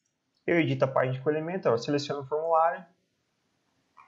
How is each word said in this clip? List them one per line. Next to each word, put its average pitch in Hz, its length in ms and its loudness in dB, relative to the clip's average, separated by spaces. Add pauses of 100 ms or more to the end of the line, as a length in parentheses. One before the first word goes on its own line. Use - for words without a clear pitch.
(440)
Eu 175 140 2
edito 139 260 2
a - 20 -4
página 131 340 0
com - 80 0
o - 20 2
Elementor, 160 420 0
ó, 113 40 2
seleciono 143 440 -4
o 135 40 -12
formulário. 165 600 0 (1200)